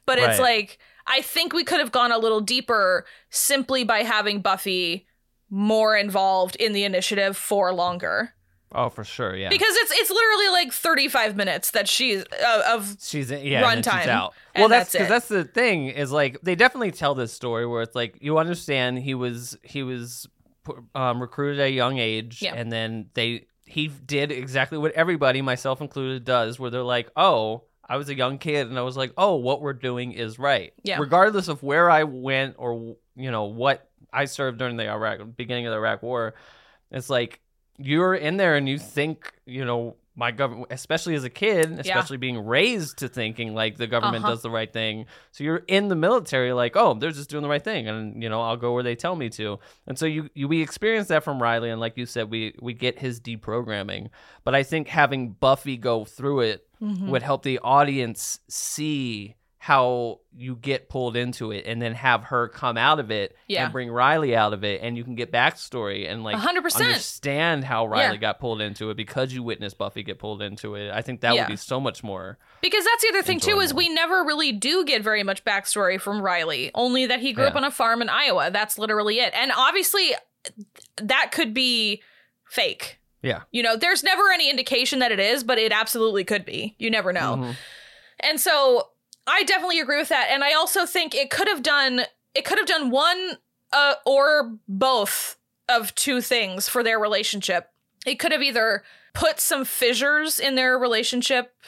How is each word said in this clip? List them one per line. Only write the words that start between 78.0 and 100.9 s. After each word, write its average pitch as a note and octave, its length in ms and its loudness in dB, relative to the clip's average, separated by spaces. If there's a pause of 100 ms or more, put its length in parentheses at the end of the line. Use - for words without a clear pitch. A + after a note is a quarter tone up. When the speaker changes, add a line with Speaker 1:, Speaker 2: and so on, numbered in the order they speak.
Speaker 1:
in A#3 80 -2
Iowa. F#3 440 2
That's G#3 260 -2
literally G#3+ 400 0
it. A#3 160 0
And C4 200 0
obviously, E4+ 600 2 (880)
that B3+ 300 2
could C4+ 220 0
be A#3 480 0 (420)
fake. - 560 -4 (220)
Speaker 2:
Yeah. B2+ 180 -2 (100)
Speaker 1:
You A#3+ 140 -2
know, A3+ 120 2
there's F4 280 2
never F#4+ 260 4
any E4 180 2
indication B3+ 520 0
that A#3+ 120 2
it G3 60 0
is, A#3 240 2
but A#3 160 2
it A3 140 2
absolutely A3 520 2
could G3+ 200 -2
be. - 340 -8
You A3 120 -4
never G3 220 0
know. D3 260 0
Speaker 2:
Mm-hmm. B2 120 -4 (680)
Speaker 1:
And D#4 200 0
so C#4 500 4 (360)
I D#4 160 4
definitely E4+ 380 2
agree C#4+ 180 0
with D4 100 -2
that. C4+ 220 2
And C#4 140 2
I C#4+ 100 4
also E4+ 320 2
think E4+ 280 -2
it C4+ 140 0
could - 200 0
have D#4+ 140 0
done, C4+ 400 2 (320)
it C4+ 100 0
could G#4 140 0
have G4+ 80 0
done D#4 240 0
one, E4+ 480 2 (340)
uh, C#4+ 220 4 (120)
or C#4 480 4 (140)
both G#3 680 0 (320)
of A3+ 280 2
two B3+ 240 0
things G3+ 480 -2
for B3 140 0
their A3+ 160 2
relationship. G#3 720 0 (360)
It C4 120 -2
could E4 140 2
have C#4 100 2
either A3 420 0 (280)
put - 280 0
some C#4 240 0
fissures C#4+ 760 2
in C4+ 140 0
their B3+ 240 4
relationship B3 760 0 (160)